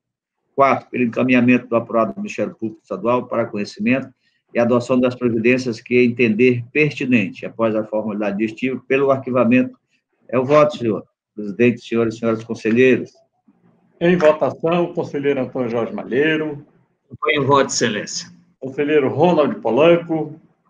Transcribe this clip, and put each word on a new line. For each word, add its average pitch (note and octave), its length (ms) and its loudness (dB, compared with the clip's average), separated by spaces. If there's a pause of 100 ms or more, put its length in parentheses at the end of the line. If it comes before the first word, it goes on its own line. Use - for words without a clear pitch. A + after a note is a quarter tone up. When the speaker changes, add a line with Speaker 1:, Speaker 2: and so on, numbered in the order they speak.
(560)
Speaker 1:
Quatro, C3 340 2
pelo B2 140 -2
encaminhamento B2 640 2
do A#2 80 -2
apurado A2+ 380 0
do - 40 -14
Ministério G#2 380 -6
Público A2 260 -10
Estadual A2 460 -4
para A2+ 180 -2
conhecimento A2 640 -4 (440)
e A2+ 60 -2
adoção B2 400 2
das B2 160 0
providências A#2+ 680 0
que B2 220 2
entender A#2+ 680 2
pertinente, B2+ 720 -2
após G#2+ 320 -2
a G#2+ 80 -2
formalidade G#2 540 -4
de A2 80 -2
estímulo, B2 420 -6
pelo C3+ 220 2
arquivamento. B2+ 680 2 (520)
É A#2+ 100 -2
o C3 80 0
voto, D3 320 4
senhor A2 260 -4 (300)
presidente, G#2+ 480 0
senhoras A2+ 320 -2
e A2+ 60 -14
senhores A2+ 240 -2
conselheiros. A2+ 680 2 (880)
Speaker 2:
Em F3 160 2
votação, D3+ 680 2
o E3 100 -6
conselheiro C#3+ 480 -2
Antônio A#2+ 300 -4
Jorge A2+ 200 -4
Malheiro. D3 720 -2 (420)
Speaker 3:
Acompanho D3 360 -4
o B2+ 60 -2
voto, C3+ 220 2
excelência. - 640 -6 (280)
Speaker 2:
Conselheiro C#3+ 500 0
Ronald C#3+ 500 2
Polanco. D#3+ 800 0 (300)